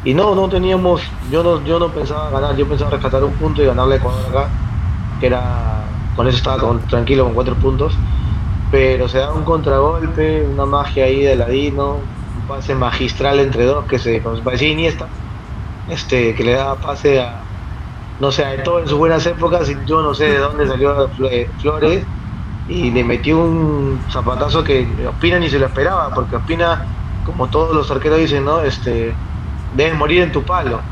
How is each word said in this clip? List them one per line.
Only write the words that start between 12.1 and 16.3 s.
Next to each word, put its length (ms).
pase 280
magistral 640
entre 260
dos 200
que 140
se, 220
como 140
se 60
parecía 280
Iniesta, 380
este, 440